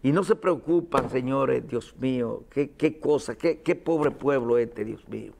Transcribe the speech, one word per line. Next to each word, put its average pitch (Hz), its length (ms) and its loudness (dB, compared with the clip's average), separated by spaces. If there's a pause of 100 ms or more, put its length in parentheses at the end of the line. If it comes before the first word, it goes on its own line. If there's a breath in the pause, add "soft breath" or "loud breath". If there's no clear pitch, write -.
Y 135 80 2
no 185 120 2
se 208 120 2
preocupan, 170 720 0
señores, 131 580 0
Dios - 300 -6
mío, 123 520 -2
qué, 143 220 -2
qué 156 280 -2
cosa, 135 360 0
qué, 165 260 -2
qué - 140 0
pobre 151 360 0
pueblo 123 460 2
este, 113 280 -2
Dios 110 220 -12
mío. 110 320 -12